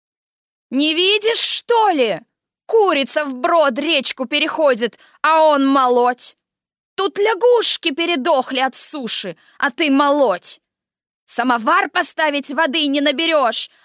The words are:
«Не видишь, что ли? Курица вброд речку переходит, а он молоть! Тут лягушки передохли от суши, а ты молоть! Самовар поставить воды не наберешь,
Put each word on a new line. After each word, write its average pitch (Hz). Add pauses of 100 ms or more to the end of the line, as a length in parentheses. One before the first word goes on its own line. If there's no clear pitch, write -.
(720)
«Не 294
видишь, 415
что -
ли? 233 (500)
Курица 302
вброд 277
речку 277
переходит, 294 (240)
а 320
он 285
молоть! 247 (580)
Тут 381
лягушки 427
передохли 277
от 262
суши, 220 (240)
а 277
ты 302
молоть! 277 (640)
Самовар 254
поставить 302
воды 294
не 285
наберешь, 294 (160)